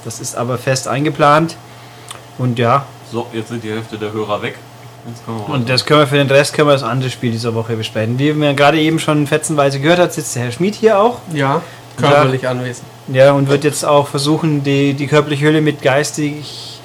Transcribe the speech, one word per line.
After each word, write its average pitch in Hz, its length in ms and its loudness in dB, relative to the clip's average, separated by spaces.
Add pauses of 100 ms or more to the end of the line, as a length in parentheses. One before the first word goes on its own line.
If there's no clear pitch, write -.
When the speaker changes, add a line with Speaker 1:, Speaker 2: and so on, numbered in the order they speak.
Speaker 1:
Das 117 160 -12
ist - 160 -10
aber 123 220 -4
fest 131 300 -2
eingeplant. 151 680 2 (800)
Und 123 200 -2
ja. 127 280 2 (260)
Speaker 2:
So, 120 200 -6
jetzt 110 180 -8
sind 113 120 -10
die 107 80 -10
Hälfte 110 280 -8
der 104 140 -6
Hörer 104 300 -4
weg. 113 140 -8 (500)
Jetzt 117 180 -16
können 113 140 -8
wir 104 100 -10
Speaker 1:
Und 143 140 -2
Speaker 2:
weiter. 127 100 -2
Speaker 1:
das 123 120 0
können 151 160 4
wir 147 80 6
für 143 80 0
den 139 140 2
Rest, 139 240 4
können 151 140 2
wir 143 40 6
das 127 100 2
andere 123 280 -2
Spiel 120 200 -4
dieser 113 240 -4
Woche 113 220 -4
besprechen. 110 420 -4
Wie 147 140 2
man 147 240 0
gerade 147 240 4
eben 160 180 2
schon 151 280 0
fetzenweise 143 540 0
gehört 165 200 4
hat, 175 120 2
sitzt - 220 -8
der 120 100 -4
Herr 120 80 -4
Schmidt 196 220 -2
hier 220 240 2
auch. 233 200 2 (140)
Speaker 3:
Ja, 143 300 0 (380)
Speaker 1:
Ja. 131 80 2
Speaker 3:
körperlich 135 400 2
anwesend. 123 380 -6 (220)
Speaker 1:
Ja, 135 240 6
und 139 160 2
wird 143 160 2
jetzt 143 200 -2
auch 147 240 4
versuchen, 147 560 0
die, 139 300 2
die 143 120 -4
körperliche 147 400 2
Hülle 156 140 4
mit 147 220 -2
geistig, 147 1040 -4